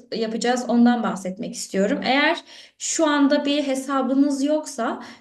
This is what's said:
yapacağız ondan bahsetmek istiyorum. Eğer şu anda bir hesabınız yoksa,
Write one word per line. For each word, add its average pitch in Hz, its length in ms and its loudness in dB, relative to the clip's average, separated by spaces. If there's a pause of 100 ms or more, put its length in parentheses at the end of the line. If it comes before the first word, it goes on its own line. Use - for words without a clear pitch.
(140)
yapacağız 226 540 -2
ondan 240 340 4
bahsetmek 185 520 -6
istiyorum. 214 500 -2
Eğer 294 340 2 (400)
şu - 280 0
anda 285 380 2
bir 285 220 0
hesabınız 269 760 0
yoksa, 302 580 -4 (180)